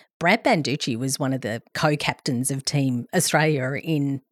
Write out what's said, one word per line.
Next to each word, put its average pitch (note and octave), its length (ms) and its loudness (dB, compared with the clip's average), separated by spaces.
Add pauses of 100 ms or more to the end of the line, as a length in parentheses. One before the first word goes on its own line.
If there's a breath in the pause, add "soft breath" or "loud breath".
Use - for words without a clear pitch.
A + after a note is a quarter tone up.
(240 loud breath)
Brad G3 180 4
Banducci C#3+ 560 0
was C3 220 -4
one C3+ 140 0
of B2+ 80 -4
the A2+ 200 -4 (120)
co-captains D3 760 0
of C3+ 140 -4
Team C3+ 500 0
Australia D3+ 600 2 (100)
in C#3+ 380 -2 (100)